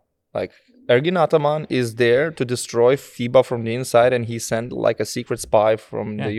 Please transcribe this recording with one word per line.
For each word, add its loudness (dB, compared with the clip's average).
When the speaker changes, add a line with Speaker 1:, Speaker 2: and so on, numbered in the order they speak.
Speaker 1:
Like, -6
Ergin 2
Ataman 0
is -2
there 2
to -6
destroy 0
fiba 2
from -6
the -4
inside, 2
and 0
he -6
sent, -6
like, -2
a -2
secret -6
spy 2
from -8
Speaker 2:
Yeah. -6
Speaker 1:
the -6